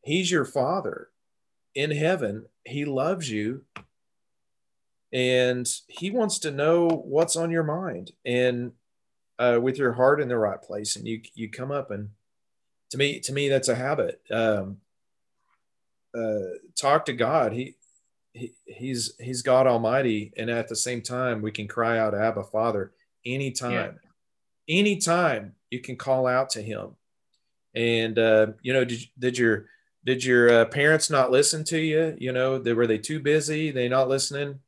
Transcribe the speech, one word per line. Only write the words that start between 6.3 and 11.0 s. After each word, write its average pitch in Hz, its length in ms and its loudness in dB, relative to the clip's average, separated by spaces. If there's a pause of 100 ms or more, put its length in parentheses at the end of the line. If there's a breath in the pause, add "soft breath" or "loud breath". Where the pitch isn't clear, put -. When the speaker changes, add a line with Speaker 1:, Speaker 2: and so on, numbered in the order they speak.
Speaker 1:
to 160 120 -6
know 165 360 2
what's 165 480 0
on 165 160 -2
your 165 120 0
mind 156 480 -6 (140)
and, 123 460 0 (680)
uh, 120 220 4
with 131 160 -2
your 127 160 0
heart 135 280 4
in 131 80 -4
the 123 80 -2
right 101 240 -2
place. 104 340 -6
And 113 120 -12